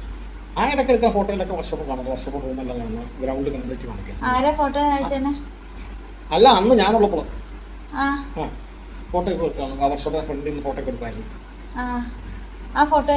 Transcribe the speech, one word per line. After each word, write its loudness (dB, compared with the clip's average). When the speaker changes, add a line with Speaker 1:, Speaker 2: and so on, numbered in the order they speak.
Speaker 1:
ആ 4
ഇടയ്ക്ക് 4
എടുക്കുന്ന 6
ഫോട്ടോയിലൊക്കെ 0
വർക്ക്ഷോപ്പ് -4
കാണും, -4
വർക്ക്ഷോപ്പ് -4
റൂമെല്ലാം -4
കാണും, -6
ഗ്രൗണ്ട് 0
കംപ്ലീറ്റ് -6
കാണിക്കും. -8
Speaker 2:
ആരാ 4
ഫോട്ടോ 2
അയച്ചെന്നെ? 2
Speaker 1:
അല്ല, 8
അന്ന് 8
ഞാനുള്ളപ്പോൾ. 6
Speaker 2:
ആ. 0
Speaker 1:
ആ. -4
ഫോട്ടോ 2
ഒക്കെ 0
എടുക്കാം, -2
ആ 8
വർക്ക്ഷോപ്പിന്റെ 0
ഫ്രണ്ടിൽ -4
നിന്ന് -4
ഫോട്ടോ -4
ഒക്കെ -4
എടുക്കുമായിരുന്നു. -6
Speaker 2:
ആ. -4
ആ 6
ഫോട്ടോ 4